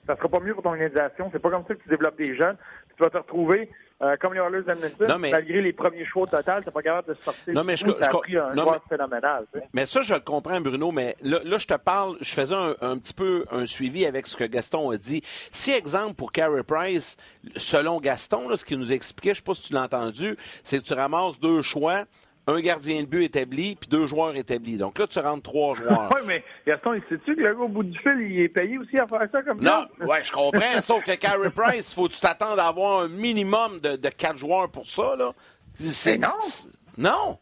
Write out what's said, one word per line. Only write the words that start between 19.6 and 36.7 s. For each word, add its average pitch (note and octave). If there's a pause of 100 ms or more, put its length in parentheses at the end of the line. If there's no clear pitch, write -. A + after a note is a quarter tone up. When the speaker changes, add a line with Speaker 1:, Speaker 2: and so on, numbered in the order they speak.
Speaker 2:
tu -
l'as C3
entendu, B2+ (260)
c'est -
que C3
tu D3+
ramasses C#3+
deux D#3+
choix, E3+ (440)
un D#3+
gardien D#3
de D3
but E3+
établi, C#3+
puis -
deux D#3
joueurs D3+
établis. A#2
Donc G2
là, -
tu -
rentres D3
trois C#3+
joueurs. A#2
Speaker 1:
<laughs> C4
Oui, C#4
mais F3 (200)
Gaston, D3+
il G3+
sait-tu E3
que D#4+
le G#3+
gars A#3+
au A#3+
bout G#3
du F3
fil, C#4
il G3
est E3+
payé G3
aussi C4
à A3+
faire A3
ça C4+
comme C4+
ça ? - (120)
Speaker 2:
Non, E3+
ouais, D3+
je -
comprends, C#3+ (100)
<laughs> A3
sauf G#3+
que F#3
Carey G3
Price, A#3
faut F3+
que E3
tu -
t'attendes G3+
à E3+
avoir F#3+
un E3+
minimum G#3
de, C#3+
de C3+
quatre D3
joueurs E3+
pour B2+
ça, C4
là. B3+ (420)
C'est -
Speaker 1:
Mais - (100)
non. F#4
Speaker 2:
c'est... - (280)